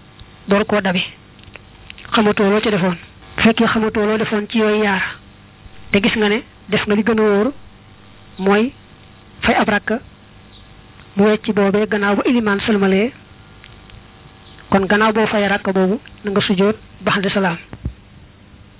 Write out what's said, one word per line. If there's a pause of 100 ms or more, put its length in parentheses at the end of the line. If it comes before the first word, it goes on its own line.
(480)
door
koo
dabi, (1080)
xamatoo
loo
ci
defoon. (400)
Bu
fekkee
xamatoo
loo
defoon
ci
yooyu
yaar, (880)
te
gis
nga
ne (260)
def
nga
li
gën
a
wóor, (840)
mooy (680)
fay
ab
rakka (1160)
mu
wecc
boobee
gannaaw
ba
ilimaan
sëlmalee, (1600)
kon
gannaaw
boo
fay
rakka
boobu (240)
na
nga
sujjoot (240)
baxda
salaam. (1200)